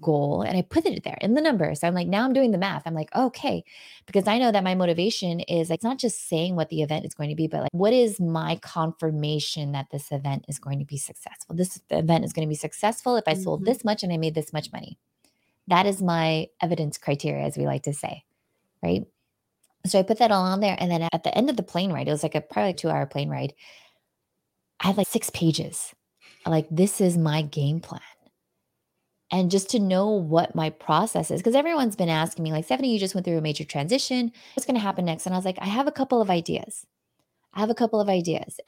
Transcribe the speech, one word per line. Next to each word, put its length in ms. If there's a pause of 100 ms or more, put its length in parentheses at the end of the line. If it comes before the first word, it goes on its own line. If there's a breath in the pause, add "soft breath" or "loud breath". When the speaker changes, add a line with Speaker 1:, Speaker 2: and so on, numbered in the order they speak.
Speaker 1:
goal?" 420
And 160
I 40
put 240
it 180
there 180
in 120
the 80
numbers. 420
I'm 100
like, 140
"Now 180
I'm 80
doing 180
the 60
math." 280
I'm 80
like, 220
"Okay," 480 (420 loud breath)
because 220
I 100
know 140
that 120
my 120
motivation 680
is, 280
like, 140
not 140
just 300
saying 280
what 140
the 120
event 240
is 80
going 160
to 60
be, 120
but, 140
like, 120
what 200
is 260
my 420
confirmation 1120
that 200
this 200
event 360
is 120
going 200
to 60
be 120
successful? 580
This 240 (100)
event 360
is 80
gonna 140
be 80
successful 600
if 120
I 60
sold 300
Speaker 2:
Mm-hmm. 20
Speaker 1:
this 180
much 200
and 80
I 60
made 180
this 180
much 180
money. 260 (720)
That 180
is 160
my 460 (140)
evidence 360
criteria, 460
as 140
we 80
like 180
to 100
say, 300 (580)
right? 240 (800)
So 140
I 40
put 140
that 140
all 120
on 160
there. 200
And 120
then 200
at 120
the 140
end 120
of 80
the 60
plane 280
ride, 160
it 40
was, 120
like, 120
a 60
probably 320
two-hour 320
plane 240
ride, 240 (1300 loud breath)
I 80
had, 100
like, 100
six 220
pages. 640 (520 soft breath)
Like, 240
this 320
is 160
my 240
game 380
plan. 220 (1300)
And 180
just 200
to 100
know 300
what 440
my 160
process 600
is, 100
'cause 140
everyone's 400
been 120
asking 360
me, 80
like, 120
"Stephanie, 280
you 80
just 140
went 100
through 140
a 20
major 240
transition. 680 (220 loud breath)
What's 120
gonna 120
happen 260
next?" 220
And 80
I 40
was 60
like, 160
"I 60
have 220
a 40
couple 280
of 100
ideas. 560 (680)
I 60
have 100
a 40
couple 260
of 80
ideas." 600